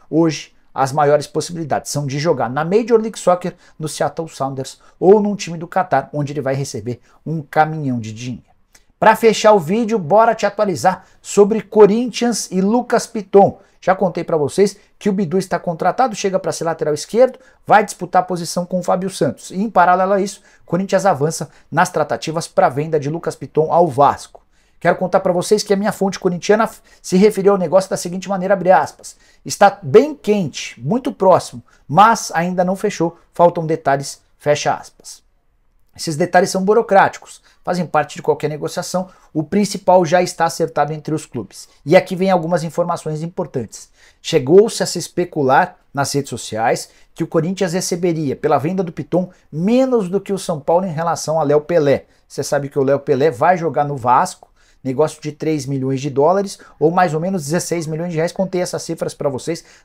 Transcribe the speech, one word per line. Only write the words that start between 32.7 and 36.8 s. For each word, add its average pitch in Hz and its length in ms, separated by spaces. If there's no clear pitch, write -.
fechou, 170 420
faltam 170 340
detalhes", 143 560
fecha 147 360
aspas. - 520
Esses 160 200
detalhes 180 360
são 190 120
burocráticos, 196 800